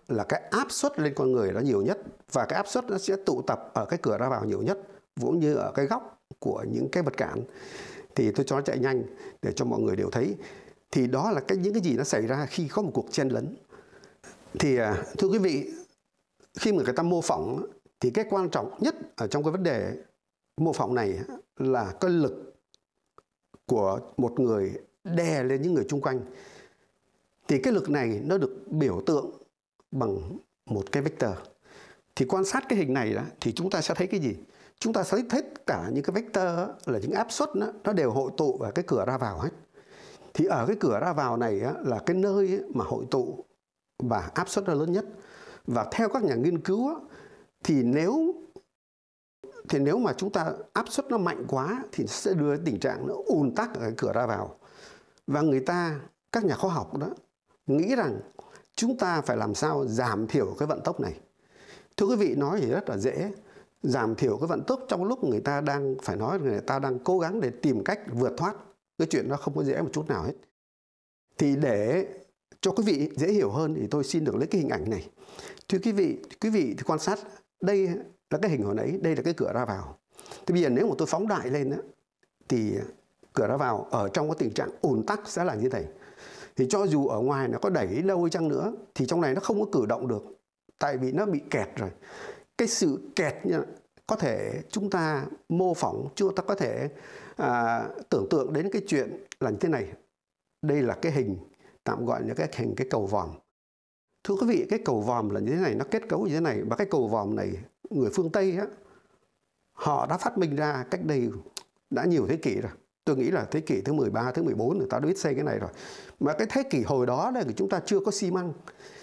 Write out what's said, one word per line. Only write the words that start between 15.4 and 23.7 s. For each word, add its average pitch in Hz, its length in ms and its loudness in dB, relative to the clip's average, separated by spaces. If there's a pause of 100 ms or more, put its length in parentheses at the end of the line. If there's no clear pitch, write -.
khi 214 120 2
mà 165 120 4
người 123 100 2
ta 165 100 2
mô 175 180 2
phỏng 110 440 0 (340)
thì 127 100 4
cái 214 200 2
quan 190 200 2
trọng 117 300 -2
nhất 294 160 0 (200)
ở 110 120 -2
trong 147 160 0
cái 156 80 2
vấn 190 120 -2
đề 101 300 0 (680)
mô 160 120 2
phỏng 123 220 0
này 98 240 0 (380)
là 123 440 0
cái 180 100 4
lực - 440 0 (1080)
của 101 340 2 (180)